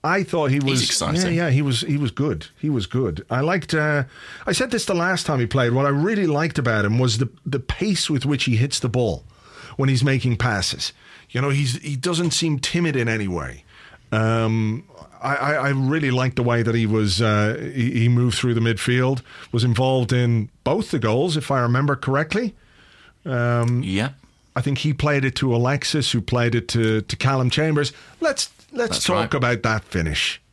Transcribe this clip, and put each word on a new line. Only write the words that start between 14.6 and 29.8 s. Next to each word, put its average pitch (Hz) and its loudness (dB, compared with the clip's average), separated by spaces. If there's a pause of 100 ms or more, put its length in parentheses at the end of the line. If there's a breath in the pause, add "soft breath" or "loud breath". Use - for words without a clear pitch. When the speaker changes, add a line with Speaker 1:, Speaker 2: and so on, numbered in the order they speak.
Speaker 1:
I, 139 -2
I, 139 0
I 139 0
really 135 2
liked 127 0
the 123 0
way 117 2
that 117 2
he 113 2
was, 104 2
uh, 107 2 (160)
he, 127 0 (120)
he 120 6
moved 120 2
through 123 0
the 117 2
midfield, 127 0 (280 loud breath)
was 117 0
involved 127 2
in 120 2 (120)
both 180 0
the 143 0
goals, 131 2
if 143 -4
I 135 2
remember 131 2
correctly. 160 -2 (680 loud breath)
Um, 120 0
Speaker 2:
Yeah. 104 0 (440)
Speaker 1:
I 131 -2
think 139 0
he 147 0
played 143 0
it 127 -2
to 131 2
Alexis, 135 0
who 117 0
played 117 0
it 117 -2
to, 110 2
to - -8
Callum 131 0
Chambers. 151 0 (280 loud breath)
Let's, 294 -2 (240)
let's 240 -2
Speaker 2:
That's - -4
Speaker 1:
talk 202 2
Speaker 2:
right. - 0
Speaker 1:
about 123 0
that 110 0